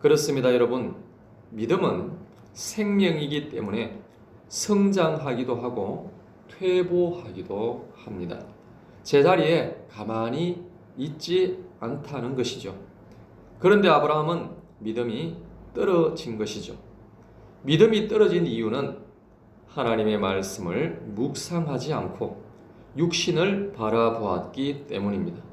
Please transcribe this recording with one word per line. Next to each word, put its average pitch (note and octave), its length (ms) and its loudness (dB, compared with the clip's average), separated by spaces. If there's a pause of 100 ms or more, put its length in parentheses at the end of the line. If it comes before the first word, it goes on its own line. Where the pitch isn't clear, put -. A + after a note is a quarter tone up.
그렇습니다, C#3+ 520 6
여러분. A#2+ 440 4 (540)
믿음은 A#2+ 680 0 (340)
생명이기 E3 960 0
때문에 A2 540 -6 (460)
성장하기도 D#3 1080 0
하고 A#2 540 -6 (380)
퇴보하기도 F3 1500 -2
합니다. F2+ 440 -10 (640)
제자리에 D#3 880 4
가만히 A#2 720 -4 (340)
있지 F3 680 -2 (160)
않다는 C3 560 -6
것이죠. G2 380 -4 (840)
그런데 F#3+ 300 6
아브라함은 D3+ 600 2 (300)
믿음이 A#2+ 580 -4 (340)
떨어진 E3 640 0
것이죠. G#2 380 -6 (880)
믿음이 G#3 460 4
떨어진 F#3+ 380 4
이유는 A2+ 520 -4 (720)
하나님의 A2 500 0
말씀을 G2 840 -2 (140)
묵상하지 D3+ 800 -4
않고 G2+ 480 -6 (560)
육신을 F3+ 760 0
바라보았기 A2+ 1120 -2
때문입니다. G2 560 -4 (100)